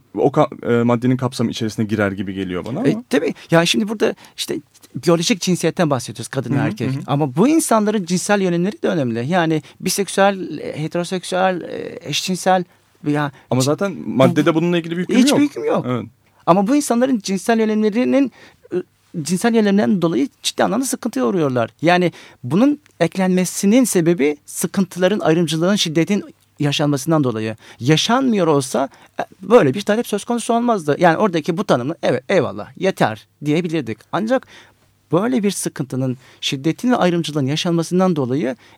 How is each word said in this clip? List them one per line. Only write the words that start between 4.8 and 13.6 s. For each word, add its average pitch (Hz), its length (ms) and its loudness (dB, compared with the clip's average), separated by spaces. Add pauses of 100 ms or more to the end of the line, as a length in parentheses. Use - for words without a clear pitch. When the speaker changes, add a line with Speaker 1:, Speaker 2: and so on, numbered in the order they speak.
Speaker 2:
biyolojik 170 360 2
cinsiyetten 170 480 0
bahsediyoruz, 120 380 -6
kadın 120 260 -4
ve 123 40 2
Speaker 1:
Hı 117 40 0
hı, 110 60 0
Speaker 2:
erkek. 110 220 -4
Speaker 1:
hı 135 100 -4
hı. 170 80 -10
Speaker 2:
Ama 139 280 -2
bu 190 120 4
insanların 220 580 2
cinsel 185 360 0
yönelimleri 180 400 -2
de - 60 -2
önemli. 127 400 -2
Yani 160 340 0 (180)
biseksüel, 190 800 -2
e, - 240 -8
heteroseksüel, 180 800 -2
e, - 400 -10
eşcinsel 185 640 -2 (420)
veya 147 260 -2 (180)
Speaker 1:
Ama 127 120 2